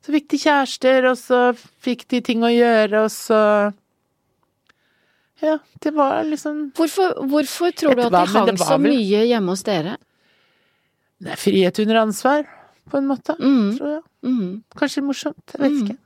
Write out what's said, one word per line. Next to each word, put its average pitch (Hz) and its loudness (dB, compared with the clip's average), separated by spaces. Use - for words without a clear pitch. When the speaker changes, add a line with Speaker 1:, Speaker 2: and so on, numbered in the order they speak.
Speaker 1:
Så 285 -6
fikk 294 -2
de 302 -2
kjærester, 262 2
og - 0
så 247 0
fikk 247 -4
de 247 -2
ting 226 -2
å 233 2
gjøre, 220 2
og 214 -2
så... 208 0
Ja, 311 0
det 302 -4
var 294 0
liksom 302 -6
Speaker 2:
Hvorfor, 330 0
hvorfor 302 -2
tror 285 2
du 240 0
Speaker 1:
Vet 240 0
Speaker 2:
at 226 0
Speaker 1:
du 180 4
hva, 175 4
Speaker 2:
de 190 -6
Speaker 1:
men 220 4
det 233 2
Speaker 2:
hang 190 -4
Speaker 1:
var 175 0
Speaker 2:
så 262 2
Speaker 1:
vel 294 4
Speaker 2:
mye 208 2
hjemme 226 0
hos 190 -4
dere? 185 -4
Speaker 1:
Det - -10
er - -12
frihet 190 2
under 220 0
ansvar, 254 0
på 277 -4
en 277 -2
måte, 277 -6
Speaker 2:
Mm. 247 2
Speaker 1:
tror 285 -6
jeg. 302 -8
Speaker 2:
Mm. 220 -4
Speaker 1:
Kanskje 285 -4
morsomt, 277 -8
jeg - -10
vet 285 0
Speaker 2:
Mm. 277 -2
Speaker 1:
ikke. 226 -8